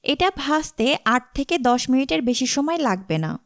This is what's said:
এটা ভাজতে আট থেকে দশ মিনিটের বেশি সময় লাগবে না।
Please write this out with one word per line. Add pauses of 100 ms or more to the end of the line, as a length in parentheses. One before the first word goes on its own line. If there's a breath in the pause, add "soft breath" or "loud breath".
এটা (100)
ভাজতে (180)
আট (100)
থেকে
দশ
মিনিটের
বেশি
সময়
লাগবে
না। (140)